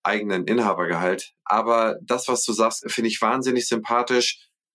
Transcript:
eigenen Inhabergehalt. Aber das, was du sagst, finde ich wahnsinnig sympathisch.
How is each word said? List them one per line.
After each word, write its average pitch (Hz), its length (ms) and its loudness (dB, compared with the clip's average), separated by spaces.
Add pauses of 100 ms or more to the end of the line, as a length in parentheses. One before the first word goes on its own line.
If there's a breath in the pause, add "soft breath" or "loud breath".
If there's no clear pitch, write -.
eigenen 101 420 -2
Inhabergehalt. 92 880 0 (100)
Aber 113 580 2
das, - 280 -2
was 120 160 0
du 117 80 0
sagst, 110 360 0
finde 113 200 0
ich 110 120 -4
wahnsinnig 127 460 0
sympathisch. 120 800 0 (280)